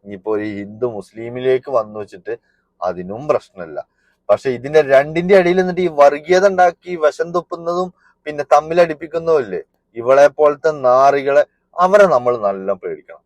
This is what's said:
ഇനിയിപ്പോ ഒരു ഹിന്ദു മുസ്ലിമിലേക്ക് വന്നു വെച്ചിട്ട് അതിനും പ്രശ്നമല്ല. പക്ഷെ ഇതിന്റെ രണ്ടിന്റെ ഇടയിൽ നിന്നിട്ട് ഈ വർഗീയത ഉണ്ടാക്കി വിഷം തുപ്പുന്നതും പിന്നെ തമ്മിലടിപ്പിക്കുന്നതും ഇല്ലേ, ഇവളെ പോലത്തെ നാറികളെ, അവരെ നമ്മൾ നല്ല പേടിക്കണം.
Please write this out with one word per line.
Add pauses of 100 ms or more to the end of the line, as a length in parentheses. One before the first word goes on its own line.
ഇനിയിപ്പോ
ഒരു
ഹിന്ദു
മുസ്ലിമിലേക്ക്
വന്നു
വെച്ചിട്ട് (460)
അതിനും
പ്രശ്നമല്ല. (440)
പക്ഷെ
ഇതിന്റെ
രണ്ടിന്റെ
ഇടയിൽ
നിന്നിട്ട്
ഈ
വർഗീയത
ഉണ്ടാക്കി
വിഷം
തുപ്പുന്നതും (300)
പിന്നെ
തമ്മിലടിപ്പിക്കുന്നതും
ഇല്ലേ, (320)
ഇവളെ
പോലത്തെ
നാറികളെ, (300)
അവരെ
നമ്മൾ
നല്ല
പേടിക്കണം.